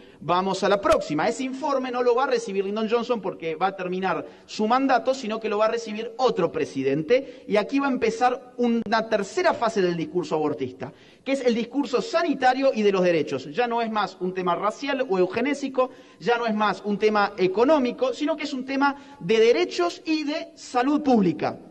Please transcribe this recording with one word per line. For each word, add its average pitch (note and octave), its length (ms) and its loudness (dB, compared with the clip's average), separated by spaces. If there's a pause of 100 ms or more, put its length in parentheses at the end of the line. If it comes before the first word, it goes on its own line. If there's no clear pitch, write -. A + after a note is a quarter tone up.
(220)
Vamos F3+ 420 0
a G3+ 60 2
la G3+ 120 2
próxima. F#3 460 2
Ese - 160 -2
informe C4 480 -4
no B3 100 -2
lo A#3+ 140 4
va B3+ 80 2
a C#4 40 0
recibir G3 380 -2
Lyndon G#3+ 240 -4
Johnson A#3 320 0
porque E3 340 -6
va F3 120 0
a F#3+ 80 -6
terminar F3+ 500 -4 (220)
su G#3+ 200 -2
mandato, C4 460 2
sino G#3+ 260 -6
que G#3+ 100 -4
lo G#3 100 0
va G#3+ 60 4
a A3 60 2
recibir A3+ 460 -6
otro A3 340 2
presidente. C#3 960 0
Y G3 100 0
aquí G#3 200 0
va C#4 100 0
a C4+ 40 0
empezar B3 680 0
una A3+ 500 0
tercera G#3+ 460 0
fase A3 300 0
del F3 120 2
discurso E3 380 -4
abortista, C#3+ 580 -4 (320)
que C4+ 100 -2
es C4+ 120 -2
el B3 80 4
discurso A#3+ 480 -2
sanitario C4+ 720 2
y A3 80 -2
de G3+ 100 4
los F#3 120 2
derechos. D3+ 500 0
Ya A#3+ 140 0
no A#3 160 -2
es A3 80 -4
más G3+ 280 -2
un F3+ 140 -4
tema F3+ 220 -2
racial B3+ 520 -2
o F#3+ 120 2
eugenésico, B3+ 720 0 (280)
ya A#3 200 0
no A#3+ 80 -2
es G#3+ 80 0
más G#3 300 0
un G3+ 120 0
tema G#3+ 400 2
económico, A#3+ 760 2
sino D#4 240 -2
que D4+ 100 -6
es C#4 80 -6
un B3+ 120 -6
tema C4+ 540 -2
de G3 200 0
derechos E4+ 640 2
y D#4 180 0
de D4+ 320 -6
salud C#4+ 480 0
pública. F3+ 560 2 (120)